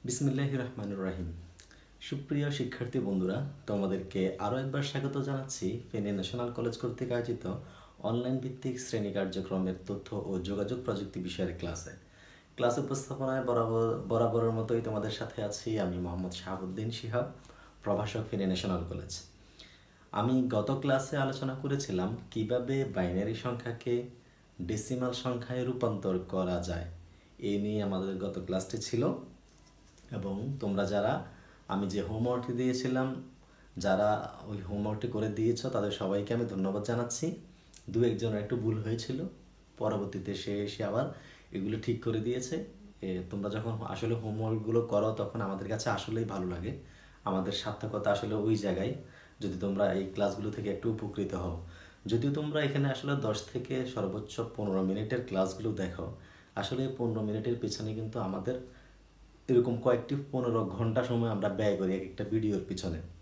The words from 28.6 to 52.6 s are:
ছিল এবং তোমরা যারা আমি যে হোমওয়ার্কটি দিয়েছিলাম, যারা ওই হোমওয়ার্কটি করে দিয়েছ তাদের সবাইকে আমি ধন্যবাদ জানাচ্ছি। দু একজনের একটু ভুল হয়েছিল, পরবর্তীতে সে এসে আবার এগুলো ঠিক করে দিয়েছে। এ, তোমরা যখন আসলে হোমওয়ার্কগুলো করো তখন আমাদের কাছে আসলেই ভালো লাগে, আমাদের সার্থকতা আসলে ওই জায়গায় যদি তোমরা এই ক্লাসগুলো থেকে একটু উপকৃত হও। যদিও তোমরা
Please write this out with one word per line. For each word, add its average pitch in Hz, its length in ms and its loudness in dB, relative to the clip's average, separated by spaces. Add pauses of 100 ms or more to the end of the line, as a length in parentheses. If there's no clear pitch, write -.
ছিল 120 160 2 (1080)
এবং 98 220 -2 (260)
তোমরা 101 240 2
যারা 101 280 4 (560)
আমি 98 180 0
যে 98 160 0
হোমওয়ার্কটি 120 500 0
দিয়েছিলাম, 127 560 2 (680)
যারা 98 320 4 (380)
ওই 101 140 -6
হোমওয়ার্কটি 104 480 -2
করে 107 200 0 (100)
দিয়েছ 117 280 4
তাদের 104 260 0
সবাইকে 101 420 0
আমি 120 120 2
ধন্যবাদ 95 380 0
জানাচ্ছি। 120 420 0 (600)
দু 113 160 2
একজনের 107 380 2
একটু 117 140 -2
ভুল 107 220 2
হয়েছিল, 113 400 -2 (600)
পরবর্তীতে 101 560 0
সে 101 180 -4 (120)
এসে - 200 -6
আবার 110 220 2 (460)
এগুলো 104 300 0
ঠিক 113 200 2
করে 110 180 2
দিয়েছে। 123 360 -2 (460)
এ, 95 60 -4 (200)
তোমরা 101 220 -2
যখন 110 220 -2 (160)
আসলে 113 260 0
হোমওয়ার্কগুলো 110 720 2
করো 104 260 4
তখন 110 280 -2
আমাদের 95 280 -2
কাছে 107 220 -2
আসলেই 110 420 0
ভালো 92 160 -2
লাগে, 90 240 -4 (520)
আমাদের 95 380 0
সার্থকতা 104 480 -2
আসলে 104 240 2
ওই 107 220 4
জায়গায় 98 360 2 (480)
যদি 92 180 -2
তোমরা 98 340 4
এই 95 200 2
ক্লাসগুলো 104 380 2
থেকে 104 200 -2
একটু 95 200 -2
উপকৃত 104 440 -2
হও। 85 220 -2 (500)
যদিও 117 260 4
তোমরা 151 300 0